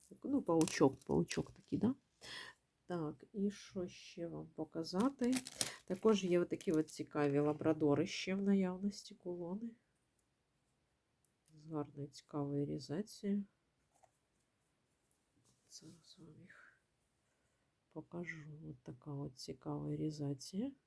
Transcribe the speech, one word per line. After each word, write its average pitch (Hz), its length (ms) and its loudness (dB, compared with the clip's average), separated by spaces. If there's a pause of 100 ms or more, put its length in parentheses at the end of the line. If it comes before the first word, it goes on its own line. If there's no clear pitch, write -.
(240)
Ну, 262 180 2
паучок, 160 580 6
паучок 160 520 0
такий, - 280 -4
да? 247 160 2 (920)
Так, 160 380 -4 (100)
і 208 180 0
що 185 360 -8
ще - 400 -10
вам 160 200 -8
показати? 185 880 0 (520)
Також 196 380 4
є 175 160 6
отакі 175 320 0
от 156 180 4
цікаві 143 500 2
лабрадори 151 680 4
ще - 280 -2
в 196 60 0
наявності, 196 720 2
кулони. 175 540 -6 (1800)
З 156 180 -20
гарною 143 400 -4
цікавою 143 560 -2
ірізацією. 196 840 -2 (2250)
Зараз 165 480 -20
вам - 240 -20
їх - 380 -20 (1120)
покажу. 160 520 -10 (260)
От 131 140 -16
така 147 300 -14
от 139 260 -8
цікава 147 520 -8
ірізація. 151 800 -4 (160)